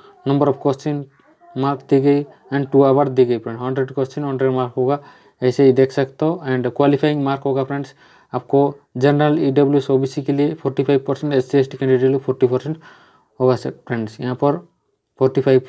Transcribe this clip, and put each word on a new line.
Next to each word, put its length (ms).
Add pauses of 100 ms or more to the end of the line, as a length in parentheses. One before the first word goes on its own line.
(280)
number 200
of 120
question 440 (520)
मार्क 340
दी 120
गई 220 (300)
and 180
टू 120
आवर 260
दी 160
गई 120
फ्रेंड। 220
हंड्रेड 320
क्वेश्चन, 320
हंड्रेड 280
मार्क 260
होगा, 220 (420)
ऐसे 240
ही 80
देख 180
सकते 340
हो। 200
And 260
क्वालिफाइंग 520
मार्क 200
होगा 200
फ्रेंड्स, 300 (400)
आपको 400 (240)
जनरल, 440
ईडब्ल्यूएस, 480
ओबीसी 320
के 120
लिए 220
फ़ोर्टी 280
फ़ाइव 240
परसेंट, 260
एससी, 240
एसटी 200
कैंडिडेट 240
के 60
लिए 120
फ़ोर्टी 280
परसेंट 320 (600)
होगा 160
सर 160 (160)
फ्रेंड्स, 320
यहाँ 160
पर 220 (600)
फ़ोर्टी 220
फ़ाइव 280